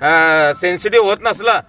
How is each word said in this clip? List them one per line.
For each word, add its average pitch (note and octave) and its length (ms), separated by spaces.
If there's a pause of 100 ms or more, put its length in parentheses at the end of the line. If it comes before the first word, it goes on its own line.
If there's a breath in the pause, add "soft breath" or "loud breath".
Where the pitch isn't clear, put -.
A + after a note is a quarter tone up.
अ, C#3+ 80 (460)
सेन्सिटिव्ह G3 500
होत G3+ 160
नसलं, A3 480